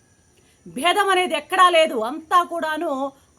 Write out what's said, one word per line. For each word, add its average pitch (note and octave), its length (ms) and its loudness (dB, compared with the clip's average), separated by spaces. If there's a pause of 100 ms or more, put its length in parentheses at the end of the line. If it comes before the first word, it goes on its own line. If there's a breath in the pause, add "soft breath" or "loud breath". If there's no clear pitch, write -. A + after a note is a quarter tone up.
(680 soft breath)
భేదం F4 400 0
అనేది F#4 260 0
ఎక్కడా F4+ 340 2
లేదు, D#4+ 300 2
అంతా D#4+ 440 0
కూడాను D#4 720 -4 (260 soft breath)